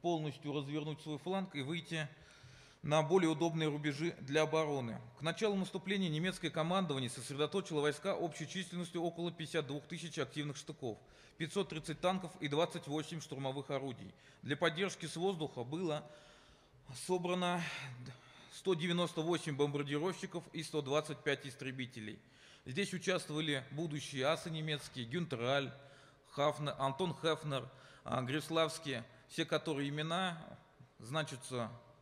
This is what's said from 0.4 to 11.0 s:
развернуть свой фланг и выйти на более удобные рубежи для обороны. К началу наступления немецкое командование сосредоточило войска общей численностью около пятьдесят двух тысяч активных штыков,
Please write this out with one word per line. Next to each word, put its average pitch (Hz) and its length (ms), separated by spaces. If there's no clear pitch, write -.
развернуть 147 480
свой 151 180
фланг 190 380
и 143 60
выйти 160 460
на 151 200
более 160 280
удобные 160 380
рубежи 147 520
для 139 220
обороны. 147 580
К - 40
началу 196 340
наступления 190 520
немецкое 165 440
командование 156 580
сосредоточило 147 720
войска 151 340
общей 165 320
численностью 175 560
около 170 300
пятьдесят 160 340
двух 143 220
тысяч 160 280
активных 147 400
штыков, 123 420